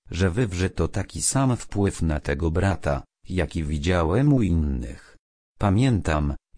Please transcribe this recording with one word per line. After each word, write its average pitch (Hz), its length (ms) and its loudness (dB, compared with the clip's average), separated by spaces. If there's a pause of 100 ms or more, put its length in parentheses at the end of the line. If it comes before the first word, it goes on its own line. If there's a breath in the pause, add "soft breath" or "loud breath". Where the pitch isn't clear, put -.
(100)
że 90 200 0
wywrze 92 400 0
to 82 180 -2
taki - 340 -6
sam 135 340 0
wpływ - 460 -2
na 78 180 0
tego 71 300 -2
brata, 82 520 0 (260)
jaki 85 360 -2
widziałem 85 680 2
u 127 100 4
innych. 73 760 -2 (420)
Pamiętam, 95 760 2 (240)